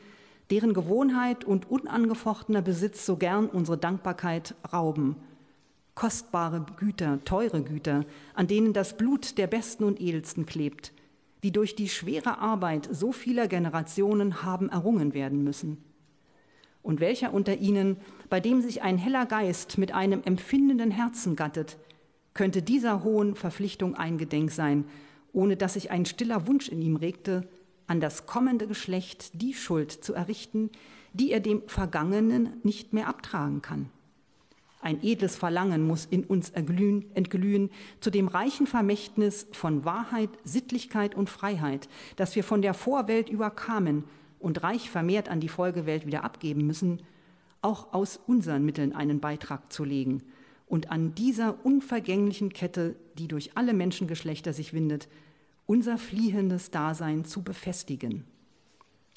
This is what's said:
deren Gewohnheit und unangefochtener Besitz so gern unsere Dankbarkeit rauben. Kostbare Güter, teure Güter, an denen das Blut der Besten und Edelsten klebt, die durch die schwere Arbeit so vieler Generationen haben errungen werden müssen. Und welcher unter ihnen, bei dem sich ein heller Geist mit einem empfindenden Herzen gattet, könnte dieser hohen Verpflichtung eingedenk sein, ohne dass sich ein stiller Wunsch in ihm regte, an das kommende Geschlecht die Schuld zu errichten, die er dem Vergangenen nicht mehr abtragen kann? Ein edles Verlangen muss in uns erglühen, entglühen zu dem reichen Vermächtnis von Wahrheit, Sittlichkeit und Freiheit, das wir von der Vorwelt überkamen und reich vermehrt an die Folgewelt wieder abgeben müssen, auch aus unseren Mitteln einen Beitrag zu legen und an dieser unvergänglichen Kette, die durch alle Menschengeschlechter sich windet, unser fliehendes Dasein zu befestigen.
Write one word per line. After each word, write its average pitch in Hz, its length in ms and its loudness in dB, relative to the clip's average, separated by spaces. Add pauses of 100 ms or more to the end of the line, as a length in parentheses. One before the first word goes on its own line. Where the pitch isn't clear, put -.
(500)
deren 214 240 4
Gewohnheit 247 720 2
und 190 260 0
unangefochtener 226 920 0
Besitz 185 460 0
so 185 100 2
gern 190 300 2
unsere 170 320 0
Dankbarkeit 175 760 -2 (180)
rauben. 156 440 2 (760)
Kostbare 170 720 -2 (100)
Güter, 165 480 0
teure 185 380 0
Güter, 147 420 0 (300)
an 175 120 2
denen 214 260 4
das 190 240 -2
Blut 247 420 0
der 190 80 2
Besten 220 380 -2
und 202 160 2
Edelsten 160 440 -2
klebt, 147 480 -6 (520)
die 196 80 0
durch 208 240 0
die 202 120 -2
schwere 233 500 -4
Arbeit 185 520 0
so 196 220 -2
vieler 240 340 0
Generationen 180 960 0
haben 185 280 -2
errungen 175 440 2
werden 139 300 0
müssen. 151 380 -4 (1000)
Und 156 160 0
welcher 233 340 0
unter 196 260 2
ihnen, 196 380 2 (320)
bei 185 120 2
dem 247 200 4
sich 240 220 -2
ein 185 160 2
heller 254 260 0
Geist 202 540 -2
mit 185 140 2
einem 190 320 2
empfindenden 233 640 4
Herzen 196 460 -2
gattet, 151 420 -4 (560)
könnte 190 260 2
dieser 214 440 2
hohen 208 320 4
Verpflichtung 190 580 -4
eingedenk 156 560 0
sein, 147 360 2 (480)
ohne 190 220 4
dass 185 180 0
sich - 160 -6
ein 175 140 2
stiller 220 420 -2
Wunsch 277 220 2
in 160 140 -4
ihm 160 140 2
regte, 180 520 -2 (380)
an 170 140 2
das 151 260 -2
kommende 240 400 2
Geschlecht 185 640 -6 (100)
die 254 140 -2
Schuld 156 360 -2
zu - 220 -8
errichten, 214 580 -4 (420)
die 254 200 2
er 214 80 2
dem 208 280 0
Vergangenen 208 920 2
nicht - 300 0
mehr 214 160 0
abtragen 143 540 -4
kann? 139 280 -6 (920)
Ein 156 200 -2
edles 196 340 0
Verlangen 170 500 2
muss 160 200 0
in 185 180 2
uns 185 260 0
erglühen, 196 640 2
entglühen 196 560 2 (300)
zu 220 100 -2
dem 190 160 4
reichen 240 400 0
Vermächtnis 208 840 0
von 151 320 0
Wahrheit, 220 460 -2 (120)
Sittlichkeit 214 720 -2
und 202 160 0
Freiheit, 151 580 -4 (280)
das 185 180 -2
wir 208 80 2
von 208 180 2
der 196 140 2
Vorwelt 226 560 0
überkamen 208 760 0 (360)
und 165 240 -2
reich 220 260 -2
vermehrt 185 380 0
an 165 100 -2
die 160 100 -2
Folgewelt 165 560 -2
wieder 147 200 -4
abgeben 151 420 -2
müssen, 170 340 0 (600)
auch - 320 -2
aus 196 320 -2
unseren 160 380 2
Mitteln 147 280 0
einen 147 280 0
Beitrag 147 520 -6
zu 151 120 -6
legen 135 400 -2 (420)
und 160 240 -2
an 160 240 0
dieser 220 500 0
unvergänglichen 202 880 2
Kette, 175 440 -4 (220)
die 160 100 -6
durch 151 280 -6
alle 240 180 2
Menschengeschlechter 170 800 -2
sich 143 200 -8
windet, 151 340 0 (600)
unser 233 300 2
fliehendes 196 760 0
Dasein 160 520 -2
zu 175 180 -8
befestigen. 170 840 -6 (920)